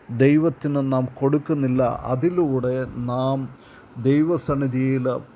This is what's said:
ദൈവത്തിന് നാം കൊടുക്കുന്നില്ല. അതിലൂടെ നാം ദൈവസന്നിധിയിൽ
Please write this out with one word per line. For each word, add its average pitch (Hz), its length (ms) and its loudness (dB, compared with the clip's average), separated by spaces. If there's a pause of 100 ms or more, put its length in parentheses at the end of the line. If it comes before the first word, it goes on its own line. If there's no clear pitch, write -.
(180)
ദൈവത്തിന് 143 760 2
നാം 131 200 0
കൊടുക്കുന്നില്ല. 139 720 0
അതിലൂടെ 131 1000 0 (120)
നാം 127 520 -2 (540)
ദൈവസന്നിധിയിൽ 135 1160 0 (160)